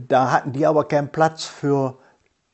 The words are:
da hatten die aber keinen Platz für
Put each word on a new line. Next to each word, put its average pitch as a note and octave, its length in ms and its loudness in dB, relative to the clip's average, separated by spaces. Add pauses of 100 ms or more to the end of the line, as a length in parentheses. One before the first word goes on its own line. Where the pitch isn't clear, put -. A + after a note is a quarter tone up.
da B2+ 220 2
hatten C#3+ 220 -2
die C#3 120 -2
aber D3+ 200 2
keinen C#3+ 240 -2
Platz D#3+ 360 0
für C#3 540 -2 (560)